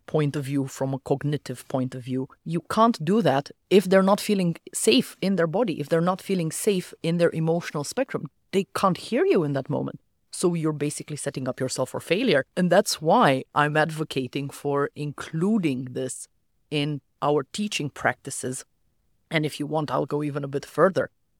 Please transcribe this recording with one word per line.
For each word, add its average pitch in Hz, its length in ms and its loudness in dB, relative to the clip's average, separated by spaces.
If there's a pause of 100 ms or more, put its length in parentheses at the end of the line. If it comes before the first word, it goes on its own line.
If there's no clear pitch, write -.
point 147 320 0
of 147 80 -4
view, 139 220 -2
from 135 260 -4
a 135 60 -4
cognitive 143 720 -4
point 127 260 -2
of 131 80 -10
view, 131 260 -4 (160)
you 165 160 -2
can't 226 420 2
do 196 200 2
that 139 280 2 (200)
if 190 140 8
they're 190 180 6
not 196 180 4
feeling 185 360 0 (180)
safe - 480 2
in 190 140 0
their 170 100 2
body, 175 340 0
if 143 80 -6
they're 165 140 2
not 180 180 0
feeling 175 300 -2
safe 190 420 -2 (100)
in 165 140 0
their 170 160 4
emotional 160 520 -2
spectrum. 160 420 -4 (260)
They 196 220 0
can't 185 240 2
hear 277 260 0
you 294 200 4
in 147 100 -2
that 135 160 -4
moment. 135 280 -4 (340)
So 180 220 0
you're 160 180 -2
basically 147 440 -6
setting 135 320 -6
up 127 100 -6
yourself 131 320 -4
for 123 80 -6
failure. 170 480 2 (100)
And 180 140 2
that's 190 320 4
why 156 400 4 (100)
I'm 147 240 2
advocating 151 720 -2
for 143 460 -2
including 151 960 -2
this 131 380 -8 (420)
in 147 300 -2 (200)
our 147 220 2 (100)
teaching 175 380 -4
practices. - 760 -4 (640)
And 156 160 0
if 147 140 -4
you 147 80 -6
want, 151 240 -2
I'll 143 160 -2
go 147 160 -4
even 147 220 -4
a 139 40 -8
bit 139 160 -6
further. 151 460 2 (300)